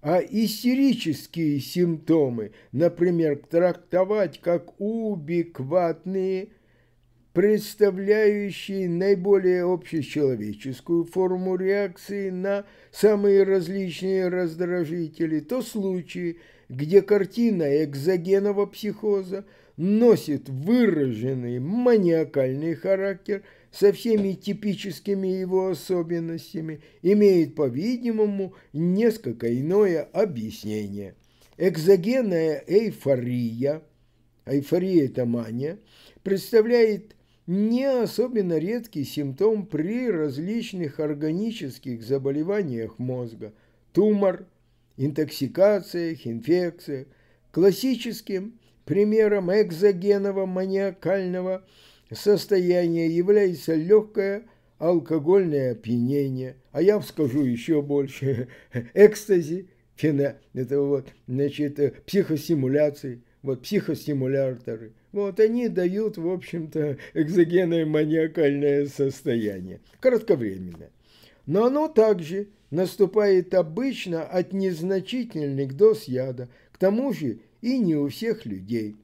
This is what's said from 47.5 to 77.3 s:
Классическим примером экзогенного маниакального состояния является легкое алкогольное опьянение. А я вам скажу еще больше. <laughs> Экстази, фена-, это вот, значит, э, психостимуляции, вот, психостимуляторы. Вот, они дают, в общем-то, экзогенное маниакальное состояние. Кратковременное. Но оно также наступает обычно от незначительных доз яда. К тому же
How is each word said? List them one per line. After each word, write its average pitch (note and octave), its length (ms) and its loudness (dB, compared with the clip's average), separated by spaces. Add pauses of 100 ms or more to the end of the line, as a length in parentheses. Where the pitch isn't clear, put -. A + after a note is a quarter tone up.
Классическим G3+ 1080 0 (240)
примером G#3 680 2
экзогенного G3 920 2
маниакального F#3 1160 -2 (480)
состояния F3 960 2
является F3 680 2
легкое G3+ 680 2 (340)
алкогольное D#3 960 2
опьянение. B2+ 840 -2 (160)
А C#3+ 100 -2
я G3+ 140 6
вам F3+ 80 -4
скажу C#3+ 400 -2
еще C3 380 0
больше. C#3 680 -4 (260)
<laughs> A#2+ 200 -6
Экстази, F#3 760 2 (260)
фена-, C#3 420 0 (160)
это C3 280 -2
вот, C#3 260 -2 (200)
значит, C#3+ 520 -4
э, C#3 140 0 (120)
психостимуляции, C#3+ 1160 0 (200)
вот, C3 200 -6
психостимуляторы. C3 1300 -4 (200)
Вот, G3+ 260 -4
они A3+ 300 2
дают, F#3 480 -2
в E3 100 -4
общем-то, D#3 680 -4 (160)
экзогенное E3+ 720 2
маниакальное D3+ 1000 2
состояние. A2+ 920 -4 (220)
Кратковременное. F#3 920 0 (540)
Но F#3 180 0
оно D4 240 2
также G3+ 640 2 (200)
наступает F#3 840 2
обычно F3 720 -2
от F3+ 280 -2
незначительных F3+ 1300 -4
доз G#3+ 320 4
яда. B2+ 400 -6 (240)
К - 40 -20
тому A3 360 0
же C#3+ 260 -6 (220)